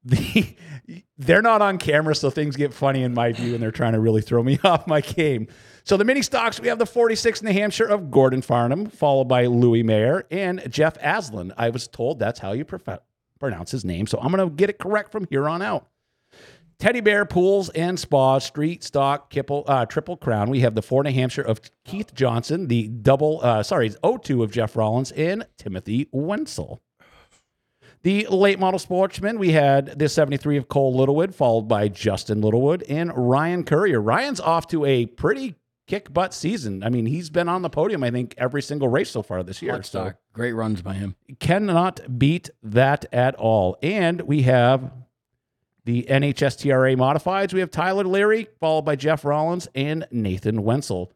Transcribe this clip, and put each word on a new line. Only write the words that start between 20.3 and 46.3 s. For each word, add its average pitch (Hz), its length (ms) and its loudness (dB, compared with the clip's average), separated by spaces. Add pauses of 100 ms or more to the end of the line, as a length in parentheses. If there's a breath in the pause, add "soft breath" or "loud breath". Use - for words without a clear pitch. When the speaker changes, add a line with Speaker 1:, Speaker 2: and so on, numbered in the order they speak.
Speaker 1:
We 131 120 0
have 117 160 2
the 107 60 -2
four 135 200 0
New 143 80 -2
Hampshire 127 320 -2
of 110 180 -2 (240)
Keith - 300 -10
Johnson, 127 540 -2
the 117 180 0
double, 135 560 0
uh, 110 220 2
sorry, 123 260 0 (140)
oh 220 120 2
two 120 280 0
of 104 80 -6
Jeff 110 240 -2
Rollins 113 360 0
and 180 320 -4 (120)
Timothy 101 560 -6
Wenzel. 160 680 -6 (1200 soft breath)
The 202 260 2
late 190 300 4
model 190 180 2
sportsman, 190 640 -2
we 185 120 2
had 139 460 4
the 147 100 2
seventy-three 143 500 0
of 131 100 -6
Cole 135 260 2
Littlewood, 143 400 2
followed 113 320 2
by 104 220 2
Justin 104 540 -2
Littlewood 127 460 2
and 160 280 -4
Ryan 147 480 0
Courier. 156 360 2
Ryan's 196 380 0
off 165 300 0
to 156 160 -2
a 127 220 2
pretty 240 500 -4 (320)
kick 196 240 -6
butt 180 200 -2
season. 117 520 -6
I 117 60 -2
mean, 120 160 0
he's 156 220 -4
been 170 200 -2
on 180 140 -2
the 170 80 -6
podium, 165 340 -2
I 120 80 0
think, 123 260 -6
every 127 240 -2
single 143 240 -4
race 139 240 0
so 110 140 -6
far 92 180 -6
this 92 200 -10
year. - 100 -4
Speaker 2:
Hot 95 120 -8
Speaker 1:
So - 40 -16 (120)
Speaker 2:
start. 92 160 -8 (160)
Great 117 200 -4
runs 110 280 -4
by 95 140 -8
him. 98 220 -8 (240)
Speaker 1:
cannot 175 800 0
beat 143 300 0 (120)
that 127 500 2
at 127 220 0
all. 104 480 2
And 175 380 0
we 147 220 0
have 127 500 2 (920)
the 120 240 -2
N 135 140 2
H 143 220 0